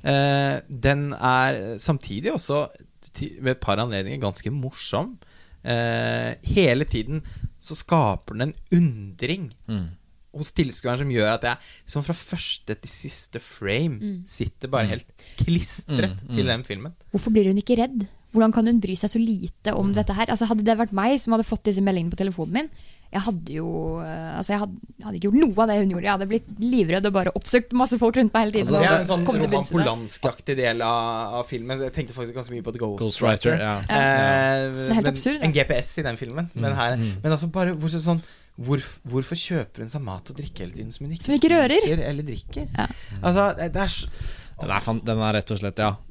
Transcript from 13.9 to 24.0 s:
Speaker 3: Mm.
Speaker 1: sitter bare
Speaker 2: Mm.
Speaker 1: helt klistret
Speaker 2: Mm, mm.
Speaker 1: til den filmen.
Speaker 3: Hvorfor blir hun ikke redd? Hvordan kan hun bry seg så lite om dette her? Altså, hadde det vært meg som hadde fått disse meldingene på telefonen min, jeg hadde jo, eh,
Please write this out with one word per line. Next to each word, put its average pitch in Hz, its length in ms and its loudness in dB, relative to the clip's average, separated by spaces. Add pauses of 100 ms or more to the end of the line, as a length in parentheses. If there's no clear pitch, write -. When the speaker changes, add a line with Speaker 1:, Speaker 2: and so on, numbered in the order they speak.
Speaker 3:
Mm. 196 240 -6
Speaker 1:
sitter - 420 -8
bare 127 180 2
Speaker 2:
Mm. 104 40 0
Speaker 1:
helt 113 180 -6 (300)
klistret 123 800 0
Speaker 2:
Mm, 110 120 -12
mm. 120 60 -6
Speaker 1:
til 104 100 2
den 120 180 0
filmen. 107 300 -8 (200)
Speaker 3:
Hvorfor 214 180 0
blir 214 140 6
hun 190 160 4
ikke 240 160 2
redd? 233 300 0 (260)
Hvordan 220 200 6
kan 226 120 4
hun 240 140 4
bry 190 160 -2
seg 202 160 -2
så 226 80 0
lite 208 560 -2
om 202 180 2
dette 202 200 2
her? 220 140 0
Altså, 226 200 0
hadde 214 160 2
det 220 140 6
vært 220 160 0
meg 233 260 2
som 226 140 0
hadde 220 120 4
fått - 180 -4
disse 196 180 2
meldingene 185 300 2
på 175 60 -6
telefonen 175 360 -4
min, 302 160 -2 (420)
jeg 196 120 -2
hadde 180 280 -4
jo, 160 480 -4
eh, 160 400 -8